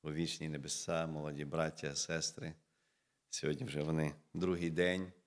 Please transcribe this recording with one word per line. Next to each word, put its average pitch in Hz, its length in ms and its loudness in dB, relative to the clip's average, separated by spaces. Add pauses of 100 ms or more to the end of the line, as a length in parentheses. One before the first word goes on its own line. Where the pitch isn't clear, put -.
у 76 100 -4
вічні 80 360 -2
небеса, 80 580 -2
молоді 76 380 -4
браття, 76 500 0
сестри. 80 580 -4 (760)
Сьогодні 76 360 0
вже 73 160 -2
вони 78 340 2 (180)
другий 85 360 2
день. 90 420 4 (160)